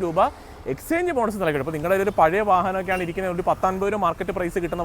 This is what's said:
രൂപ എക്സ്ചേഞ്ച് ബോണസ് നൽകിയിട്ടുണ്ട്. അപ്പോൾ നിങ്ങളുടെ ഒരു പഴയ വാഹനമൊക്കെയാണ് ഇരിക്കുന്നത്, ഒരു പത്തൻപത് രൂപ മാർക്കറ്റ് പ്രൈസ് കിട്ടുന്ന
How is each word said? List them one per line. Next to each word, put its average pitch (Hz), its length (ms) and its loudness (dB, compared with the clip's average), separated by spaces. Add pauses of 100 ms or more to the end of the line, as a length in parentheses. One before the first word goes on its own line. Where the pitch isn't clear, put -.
രൂപ 170 140 0 (520)
എക്സ്ചേഞ്ച് 339 460 -2
ബോണസ് 220 240 0
നൽകിയിട്ടുണ്ട്. 151 240 0
അപ്പോൾ 160 120 -4
നിങ്ങളുടെ 185 280 2
ഒരു 202 120 0
പഴയ 175 240 4 (120)
വാഹനമൊക്കെയാണ് 185 520 0
ഇരിക്കുന്നത്, 180 320 -2
ഒരു 175 120 -2
പത്തൻപത് 190 440 0
രൂപ 214 120 -2
മാർക്കറ്റ് 185 320 -2
പ്രൈസ് 180 260 -2
കിട്ടുന്ന 170 220 -2